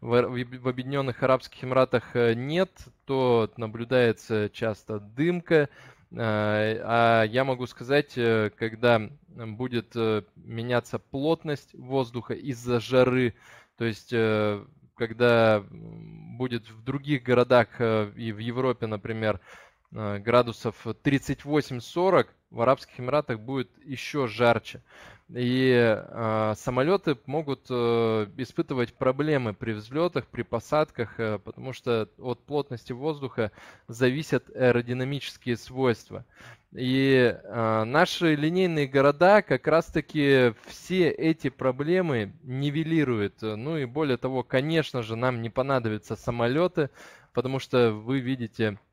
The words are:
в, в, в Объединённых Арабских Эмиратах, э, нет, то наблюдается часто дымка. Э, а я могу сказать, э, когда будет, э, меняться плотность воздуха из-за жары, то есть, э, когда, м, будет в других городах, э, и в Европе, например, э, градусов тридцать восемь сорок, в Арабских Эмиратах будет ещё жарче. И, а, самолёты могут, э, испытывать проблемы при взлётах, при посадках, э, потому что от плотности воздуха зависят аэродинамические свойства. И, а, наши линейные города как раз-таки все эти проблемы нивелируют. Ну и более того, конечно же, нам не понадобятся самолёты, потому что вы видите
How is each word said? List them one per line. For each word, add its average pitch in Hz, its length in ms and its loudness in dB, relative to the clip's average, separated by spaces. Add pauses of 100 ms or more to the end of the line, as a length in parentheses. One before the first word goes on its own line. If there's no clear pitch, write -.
в, 120 220 2
в, 123 400 -6
в 127 60 -2
Объединённых 127 540 -4
Арабских 131 400 0
Эмиратах, 127 540 0
э, 117 160 2
нет, 147 380 -2 (340)
то 123 540 2
наблюдается 113 920 0
часто 107 480 -6
дымка. 151 720 0 (420)
Э, 107 720 0
а 117 420 4
я 113 200 0
могу 127 220 -2
сказать, 135 500 -2
э, 113 400 2
когда 113 540 2 (180)
будет, 117 680 -8
э, 110 280 0 (140)
меняться 117 640 -6
плотность 147 760 -4
воздуха 123 580 -4
из-за 120 480 -4
жары, 123 540 2 (420)
то 117 80 -6
есть, - 280 -6
э, 107 520 0 (320)
когда, 113 600 4 (140)
м, 110 680 -18
будет 120 320 -6
в 110 120 -20
других 135 400 -4
городах, 123 460 4 (100)
э, 110 380 0
и 113 160 -8
в 104 60 -10
Европе, 120 480 -4
например, 107 520 -4 (560)
э, 104 240 -6
градусов 120 680 0 (160)
тридцать 139 420 -2
восемь 143 360 -2
сорок, 170 540 0 (160)
в 113 120 -4
Арабских 127 360 0
Эмиратах 131 400 -4
будет 123 320 -6 (140)
ещё 135 420 -6
жарче. 113 560 0 (520)
И, 127 400 2
а, 110 840 0
самолёты 143 680 0
могут, 139 460 -6
э, 117 560 0 (100)
испытывать 127 560 -4
проблемы 131 640 -2
при 113 180 -6
взлётах, 131 540 -4
при - 160 -10
посадках, 120 760 -4
э, 107 200 -4
потому 123 340 -14
что 113 360 -2 (100)
от 120 260 -8
плотности 135 480 -8
воздуха 131 580 -6 (380)
зависят 127 640 0
аэродинамические 123 1040 -2
свойства. 123 720 -4 (460)
И, 127 640 2 (100)
а, 110 400 0
наши 160 500 2
линейные 160 520 0
города 143 540 6
как - 260 -2
раз-таки 143 840 2 (140)
все 180 420 0
эти 156 400 0
проблемы 131 920 -2
нивелируют. 139 960 0
Ну 110 380 -6
и 139 80 -4
более 131 320 -2
того, 131 240 -4
конечно 139 600 -2
же, 110 140 -6
нам 123 240 0
не 113 80 -6
понадобятся 113 640 -2
самолёты, 135 760 0 (420)
потому 131 260 -2
что 120 340 2
вы 113 280 -4
видите 117 580 -4 (140)